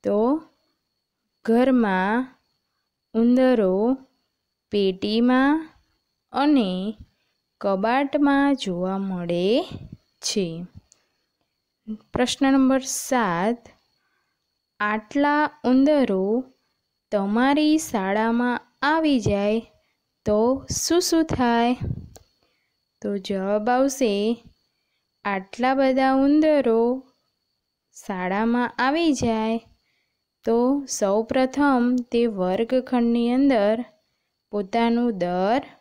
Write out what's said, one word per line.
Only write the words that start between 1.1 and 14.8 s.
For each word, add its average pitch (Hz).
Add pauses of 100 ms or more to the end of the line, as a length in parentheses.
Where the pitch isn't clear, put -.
ઘરમાં 226 (880)
ઉંદરો 233 (720)
પેટીમાં 233 (640)
અને 220 (640)
કબાટમાં 277
જોવા 185
મળે 185 (560)
છે. 175 (1500)
પ્રશ્ન 262
નંબર 262
સાત, 226 (1080)
આટલા 285 (140)